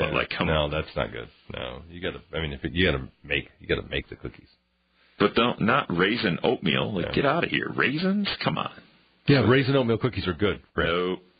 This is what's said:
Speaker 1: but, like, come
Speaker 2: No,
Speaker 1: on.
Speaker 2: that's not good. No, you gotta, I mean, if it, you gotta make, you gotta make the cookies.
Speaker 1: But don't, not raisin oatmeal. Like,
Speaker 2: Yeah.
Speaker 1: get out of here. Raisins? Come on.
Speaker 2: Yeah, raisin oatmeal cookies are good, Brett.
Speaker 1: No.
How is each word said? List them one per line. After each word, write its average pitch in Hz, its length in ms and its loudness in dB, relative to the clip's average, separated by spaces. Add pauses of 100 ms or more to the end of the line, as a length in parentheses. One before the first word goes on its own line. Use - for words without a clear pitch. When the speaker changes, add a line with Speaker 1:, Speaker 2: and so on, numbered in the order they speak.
Speaker 1:
but, 76 100 -2
like, 62 160 -2
come - 160 -2
Speaker 2:
No, 78 160 2
Speaker 1:
on. 73 80 -2
Speaker 2:
that's 78 240 -4
not 57 160 -2
good. 55 160 -12 (260)
No, 62 380 -10
you 87 100 -14
gotta, 82 200 -8 (120)
I 78 80 -4
mean, 76 100 -4
if 69 140 -8
it, 76 60 -6
you 87 200 2
gotta 65 160 -4 (160)
make, 71 240 -4 (120)
you - 80 -14
gotta 71 220 -2
make 67 200 -6
the - 60 -14
cookies. - 340 -14 (720)
Speaker 1:
But 101 160 4
don't, 117 260 2
not 123 240 2 (100)
raisin 101 460 2
oatmeal. 85 520 0
Like, 87 140 -2
Speaker 2:
Yeah. - 40 -6
Speaker 1:
get - 160 2
out 156 160 2
of - 80 -2
here. - 240 -2
Raisins? 185 520 0 (160)
Come - 140 0
on. - 140 -4 (560)
Speaker 2:
Yeah, 139 200 6
raisin 135 280 4
oatmeal 113 240 2
cookies 101 280 -2
are 90 60 0
good, 87 280 0 (120)
Brett. 78 140 2
Speaker 1:
No. 90 320 0 (200)